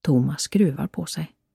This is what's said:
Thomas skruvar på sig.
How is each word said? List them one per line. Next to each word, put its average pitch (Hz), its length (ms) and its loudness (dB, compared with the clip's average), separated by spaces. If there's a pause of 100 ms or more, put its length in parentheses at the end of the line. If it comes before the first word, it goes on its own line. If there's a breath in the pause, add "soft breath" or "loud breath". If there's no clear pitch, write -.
Thomas 135 400 2
skruvar 156 460 0
på - 180 -8
sig. - 300 -8 (180)